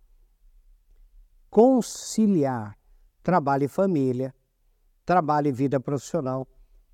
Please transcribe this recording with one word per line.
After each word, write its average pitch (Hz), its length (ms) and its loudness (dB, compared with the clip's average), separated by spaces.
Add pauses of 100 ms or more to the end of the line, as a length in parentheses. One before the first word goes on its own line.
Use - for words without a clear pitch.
(1500)
conciliar 196 1200 2 (480)
trabalho 139 420 0
e 139 40 -2
família, 135 640 -2 (720)
trabalho 151 440 2
e 143 40 0
vida 135 260 -2
profissional. 131 720 -6 (460)